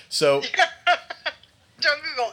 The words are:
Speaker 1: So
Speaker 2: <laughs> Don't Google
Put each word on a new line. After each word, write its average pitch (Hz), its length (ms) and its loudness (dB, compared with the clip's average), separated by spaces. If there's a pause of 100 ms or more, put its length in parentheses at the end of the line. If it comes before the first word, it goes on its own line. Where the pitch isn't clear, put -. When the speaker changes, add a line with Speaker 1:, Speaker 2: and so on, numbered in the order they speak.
Speaker 1:
So - 400 2
Speaker 2:
<laughs> - 40 -8 (1300)
Don't 302 220 0
Google 269 300 -6